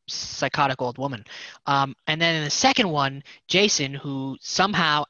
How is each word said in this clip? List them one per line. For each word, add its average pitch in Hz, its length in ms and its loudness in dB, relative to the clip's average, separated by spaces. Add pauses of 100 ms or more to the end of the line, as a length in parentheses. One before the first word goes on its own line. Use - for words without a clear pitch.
psychotic - 760 -2
old 123 160 -4
woman. 131 260 -6 (400)
Um, 139 300 2 (120)
and 156 140 0
then 170 140 4
in 156 100 -2
the 143 60 -4
second 254 400 2
one, 139 320 -2 (240)
Jason, 170 480 2
who 135 480 -6
somehow, 165 680 2